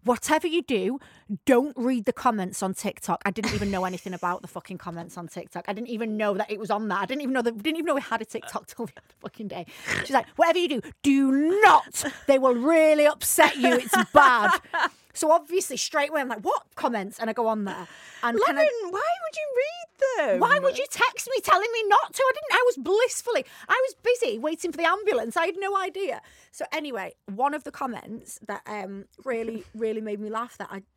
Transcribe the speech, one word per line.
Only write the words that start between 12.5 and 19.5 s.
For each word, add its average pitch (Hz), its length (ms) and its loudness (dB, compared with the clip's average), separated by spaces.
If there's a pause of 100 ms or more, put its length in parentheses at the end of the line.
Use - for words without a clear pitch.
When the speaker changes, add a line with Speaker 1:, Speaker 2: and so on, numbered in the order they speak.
Speaker 1:
really 302 540 6
upset - 480 4
you. 262 200 4
It's 247 200 0 (160)
bad." 254 480 8 (540)
So 320 160 -2
obviously 330 460 2
straight 294 340 -2
away 302 120 -2
I'm 262 80 -4
like, 220 100 -4
"What 349 240 -2 (120)
comments?" 214 440 -4
And 226 100 -4
I 220 40 -4
go 233 140 0
on 214 180 -2
there. 185 200 -8 (380)
And 240 220 0
can 571 120 0
I 605 40 4
Speaker 2:
Lauren, 466 320 0
why 403 80 -4 (220)
would 622 120 -10
you 622 120 -6 (100)